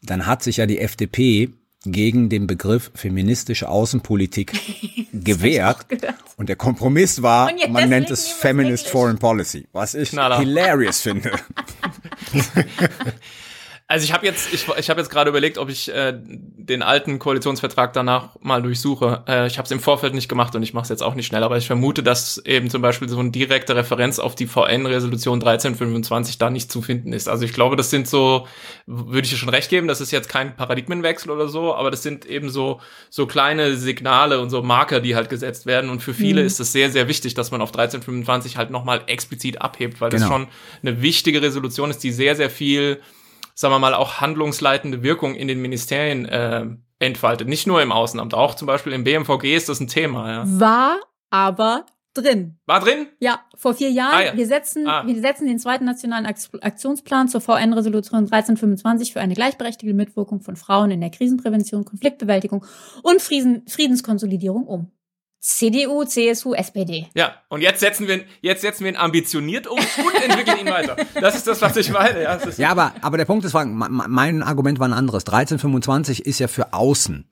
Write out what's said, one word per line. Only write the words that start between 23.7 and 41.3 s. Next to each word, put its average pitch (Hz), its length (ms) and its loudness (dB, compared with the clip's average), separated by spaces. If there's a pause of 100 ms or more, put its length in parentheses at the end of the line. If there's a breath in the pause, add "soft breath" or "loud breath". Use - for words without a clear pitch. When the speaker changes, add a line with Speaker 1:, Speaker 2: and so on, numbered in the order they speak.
Speaker 3:
Referenz 123 440 0
auf - 160 -4
die 127 100 -4
V-N-Resolution 123 960 0
dreizehn 117 340 2
fünfundzwanzig 117 640 -4
da 117 140 0
nicht 127 200 -6
zu 117 120 -6
finden 120 300 -4
ist. 110 140 -6
Also 117 180 -2
ich 117 80 -4
glaube, 127 240 2
das 135 120 0
sind 139 180 0
so, 131 380 4 (400 loud breath)
würde 120 400 -4
ich 123 60 -4
dir 135 60 -4
schon 120 120 -6
recht 135 220 0
geben, 175 160 2
das 135 140 0
ist 131 100 -6
jetzt 139 180 -2
kein 135 260 -4
Paradigmenwechsel 160 760 -4
oder 151 160 -2
so, 160 260 -2
aber 135 160 -2
das 131 140 -8
sind 143 240 -10
eben 143 240 -6
so, 135 280 -4 (300 loud breath)
so 143 160 -2
kleine 143 500 0
Signale 131 640 2
und 123 120 -4
so 127 100 -2
Marker, 123 380 2
die 120 160 -2
halt 117 160 0
gesetzt 127 340 -8
werden 127 240 0
und 123 140 -8
für 135 100 -8
viele 196 280 2
Speaker 2:
Mhm. 185 40 4
Speaker 3:
ist 190 140 -2
es 120 120 -4
sehr, 135 200 4
sehr 123 160 2
wichtig, - 260 -4
dass 120 160 -4
man 123 140 -6
auf 113 80 -8
dreizehn 120 320 -2
fünfundzwanzig 123 520 -4
halt 120 140 -4
nochmal 123 380 -2
explizit 123 560 -6
abhebt, 120 360 -6
weil 117 120 0
das 117 100 2
Speaker 1:
Genau. 107 100 2
Speaker 3:
schon 131 160 -2 (360 loud breath)
eine 120 180 -2
wichtige 151 400 2